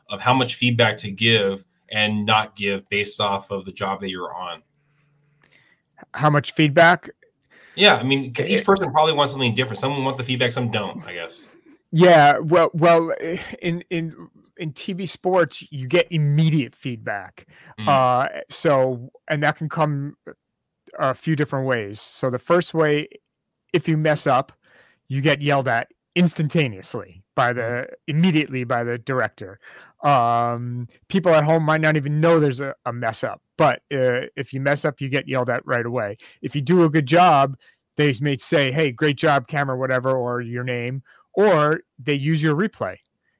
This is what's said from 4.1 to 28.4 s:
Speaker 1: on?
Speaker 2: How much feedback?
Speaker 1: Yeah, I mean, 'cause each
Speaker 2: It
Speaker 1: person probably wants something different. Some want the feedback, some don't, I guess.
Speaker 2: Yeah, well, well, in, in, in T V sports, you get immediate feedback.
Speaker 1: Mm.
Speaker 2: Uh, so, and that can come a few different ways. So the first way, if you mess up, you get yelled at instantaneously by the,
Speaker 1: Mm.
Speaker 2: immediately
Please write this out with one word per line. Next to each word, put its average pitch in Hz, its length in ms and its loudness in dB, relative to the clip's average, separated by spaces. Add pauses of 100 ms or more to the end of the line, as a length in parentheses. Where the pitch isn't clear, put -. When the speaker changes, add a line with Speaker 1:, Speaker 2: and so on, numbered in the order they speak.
Speaker 1:
on? 87 280 -12 (1500)
Speaker 2:
How 147 160 2
much 147 220 0
feedback? 165 580 4 (680)
Speaker 1:
Yeah, 185 180 6
I 110 80 -2
mean, 131 320 -2
'cause 139 160 -4
each 196 100 2
Speaker 2:
It - 60 -6
Speaker 1:
person 185 240 2
probably 156 240 2
wants 143 180 0
something 127 220 0
different. 120 240 -2
Some 135 260 -4
want 135 120 -4
the 127 80 -8
feedback, 123 260 -2
some 120 200 -4
don't, 101 360 -8
I 90 80 -14
guess. - 340 -14 (440)
Speaker 2:
Yeah, 160 460 8
well, 165 360 2
well, 165 380 4 (500)
in, 175 280 -6
in, 165 380 -8 (300)
in 156 140 -10
T - 200 -10
V 180 140 -8
sports, 180 640 0
you 131 160 -10
get 170 240 0
immediate 151 640 2
feedback. 110 720 -12 (320)
Speaker 1:
Mm. 107 100 -4
Speaker 2:
Uh, 131 640 2
so, 131 600 0 (180)
and 147 160 -2
that 151 120 0
can 156 120 -6
come 147 480 -4 (840)
a 131 160 0
few 160 220 -2
different 135 300 -4
ways. 110 340 -4
So - 280 -6
the 123 120 -4
first 175 340 0
way, 151 340 0 (640)
if 170 160 0
you 156 80 2
mess 151 300 0
up, 135 260 0 (560)
you 135 120 -4
get 143 200 2
yelled 139 280 0
at 120 200 -2 (280)
instantaneously 120 1080 -2 (140)
by 123 160 2
the, 120 360 -6
Speaker 1:
Mm. - 60 -18 (140)
Speaker 2:
immediately 151 560 2